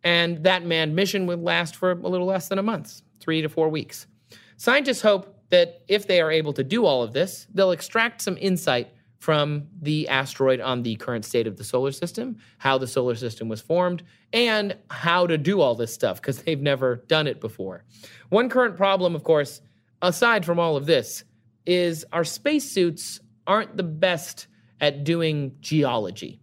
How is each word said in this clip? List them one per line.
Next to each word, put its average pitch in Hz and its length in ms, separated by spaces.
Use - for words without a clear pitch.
And 170 420
that 185 200
manned 160 320
mission 190 300
would 175 140
last 170 360
for 185 160
a - 20
little 180 320
less 185 220
than 196 100
a 196 40
month, 208 400
three 160 220
to 156 60
four 156 200
weeks. - 380
Scientists 262 460
hope 202 320
that 175 380
if 202 180
they 180 140
are 160 100
able 156 240
to 139 100
do 208 220
all 131 160
of 110 100
this, 175 400
they'll 190 180
extract 226 520
some 190 180
insight 165 480
from 147 480
the 151 260
asteroid 131 520
on 123 240
the 117 100
current 113 300
state 113 240
of 95 80
the 107 80
solar 131 260
system, 220 460
how 135 200
the 131 80
solar 123 300
system 113 320
was 110 120
formed, 180 440
and 220 440
how 175 360
to 165 100
do 170 240
all 127 140
this 113 180
stuff, 104 300
'cause - 200
they've 156 180
never 131 480
done 156 180
it 127 140
before. 95 420
One 233 200
current 233 280
problem, 185 400
of - 80
course, 147 360
aside 185 460
from 170 140
all 165 160
of 139 100
this, 147 380
is 175 460
our 170 100
spacesuits 180 960
aren't 202 320
the 196 60
best 165 640
at 143 220
doing 156 580
geology. 120 840